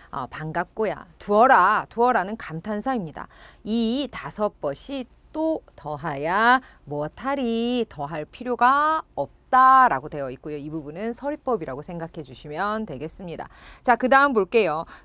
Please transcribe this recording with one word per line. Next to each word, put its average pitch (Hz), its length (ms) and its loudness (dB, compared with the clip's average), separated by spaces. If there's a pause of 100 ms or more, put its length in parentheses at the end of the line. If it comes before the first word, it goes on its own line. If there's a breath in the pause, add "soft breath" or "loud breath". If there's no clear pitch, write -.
(100)
어, 131 160 -8
반갑구야. 170 800 -6 (140)
두어라, 208 680 4
두어라는 226 500 0
감탄사입니다. 208 880 -8 (340 loud breath)
이 233 480 -2
다섯 - 500 -6
벗이 240 460 -8 (260)
또 320 280 -2 (160)
더하야 160 840 0 (240 loud breath)
무엇하리, 233 1040 -4
더할 151 360 -10
필요가 269 800 0 (120)
없다."라고 262 960 4
되어 139 240 -8
있고요. 151 240 -10
이 147 140 -10
부분은 160 420 -8
서리법이라고 226 720 -6
생각해 165 420 -10
주시면 175 600 -6
되겠습니다. 160 640 -12 (340 loud breath)
자, 247 120 6
그 247 140 0
다음 277 240 6
볼게요. 185 540 2 (180 loud breath)